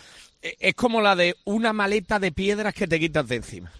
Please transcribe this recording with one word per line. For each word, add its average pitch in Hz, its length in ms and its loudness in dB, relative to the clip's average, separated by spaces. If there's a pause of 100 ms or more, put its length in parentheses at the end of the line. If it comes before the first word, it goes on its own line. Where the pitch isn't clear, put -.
(420)
eh, - 160 -10
es - 160 0
como 226 260 2
la 202 140 6
de 175 300 2
una 220 280 0
maleta 208 460 0
de 185 140 0
piedras 202 420 -2
que 196 140 -2
te 160 100 2
quitas 151 300 0
de 120 80 -2
encima. 90 440 -12